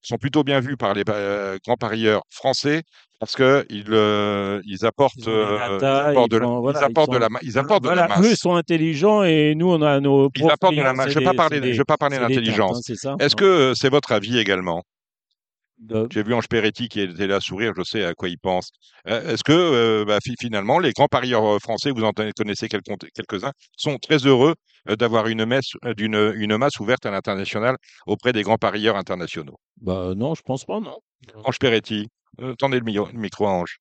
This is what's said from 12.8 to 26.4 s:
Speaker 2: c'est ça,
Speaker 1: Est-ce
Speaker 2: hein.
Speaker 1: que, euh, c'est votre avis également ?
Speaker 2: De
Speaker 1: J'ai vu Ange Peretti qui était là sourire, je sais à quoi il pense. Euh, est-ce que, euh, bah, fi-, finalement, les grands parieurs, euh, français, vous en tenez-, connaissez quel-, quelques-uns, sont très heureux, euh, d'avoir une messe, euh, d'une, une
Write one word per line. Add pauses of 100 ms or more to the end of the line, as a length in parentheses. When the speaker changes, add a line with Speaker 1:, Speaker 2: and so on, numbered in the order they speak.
Speaker 2:
c'est
ça,
Speaker 1:
Est-ce
Speaker 2:
hein.
Speaker 1:
que,
euh,
c'est
votre
avis
également ? (920)
Speaker 2:
De
Speaker 1:
J'ai
vu
Ange
Peretti
qui
était
là
sourire,
je
sais
à
quoi
il
pense. (400)
Euh,
est-ce
que,
euh,
bah,
fi-,
finalement,
les
grands
parieurs,
euh,
français,
vous
en
tenez-,
connaissez
quel-, (320)
quelques-uns, (260)
sont
très
heureux, (360)
euh,
d'avoir
une
messe, (160)
euh,
d'une,
une